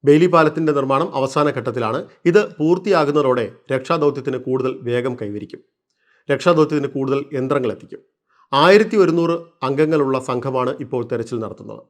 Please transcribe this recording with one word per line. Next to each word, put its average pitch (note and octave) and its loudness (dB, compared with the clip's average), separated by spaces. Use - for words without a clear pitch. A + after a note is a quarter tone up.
ബെയിലി D#3 6
പാലത്തിന്റെ D#3+ 2
നിർമ്മാണം C3+ -2
അവസാന C#3 0
ഘട്ടത്തിലാണ്. B2 -6
ഇത് F3+ 2
പൂർത്തിയാകുന്നതോടെ D3+ 0
രക്ഷാദൗത്യത്തിന് C3+ -2
കൂടുതൽ B2+ -4
വേഗം B2 -2
കൈവരിക്കും. G#2 -10
രക്ഷാദൗത്യത്തിന് D3+ 2
കൂടുതൽ C#3 -4
യന്ത്രങ്ങൾ C3 -2
എത്തിക്കും. - -14
ആയിരത്തി G3+ 6
ഒരുന്നൂറ് E3 2
അംഗങ്ങളുള്ള C#3 0
സംഘമാണ് B2+ -4
ഇപ്പോൾ A#2+ -6
തെരച്ചിൽ A#2 -6
നടത്തുന്നത്. G#2+ -12